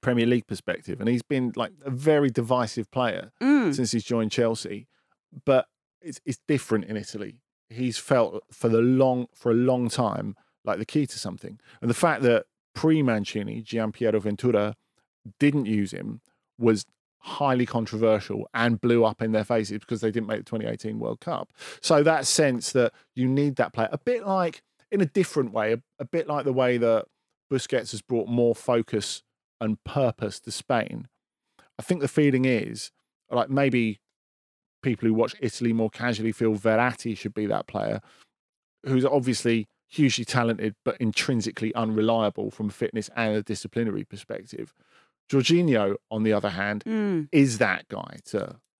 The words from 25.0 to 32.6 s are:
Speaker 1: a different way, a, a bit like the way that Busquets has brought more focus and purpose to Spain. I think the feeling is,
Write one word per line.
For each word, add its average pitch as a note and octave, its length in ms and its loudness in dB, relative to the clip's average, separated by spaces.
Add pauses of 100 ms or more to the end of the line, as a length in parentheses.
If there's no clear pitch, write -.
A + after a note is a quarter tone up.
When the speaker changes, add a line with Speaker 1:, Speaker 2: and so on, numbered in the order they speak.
Speaker 1:
a F3+ 40 4
different C#3+ 480 0
way, A2 200 0
a, A#2 80 -4 (180)
a C3+ 60 -8
bit E3 220 -4
like D3 180 -2
the C3+ 80 0
way B2 240 2
that A2+ 280 2 (460)
Busquets B2+ 400 -2
has A2 100 -8
brought A2+ 260 -2
more A#2+ 280 2
focus - 680 -2 (400)
and A2 200 -4
purpose A#2 580 -2
to A2+ 100 -14
Spain. - 560 -4 (720)
I - 20 -12
think F3+ 200 -2
the C#3 60 0
feeling C3 380 2
is, A2 460 -2 (400)